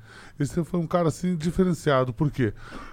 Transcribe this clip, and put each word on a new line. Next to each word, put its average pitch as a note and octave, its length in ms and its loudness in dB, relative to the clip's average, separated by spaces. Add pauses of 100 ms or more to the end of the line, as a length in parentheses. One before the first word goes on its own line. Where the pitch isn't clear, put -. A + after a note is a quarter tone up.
(400)
Ele C#3+ 100 0
sempre E3+ 220 -4
foi F3 80 0
um E3 80 -2
cara, F3 220 2
assim, F3+ 260 -2
diferenciado. D3+ 760 2
Por D3 200 0
quê? A2 200 0 (420)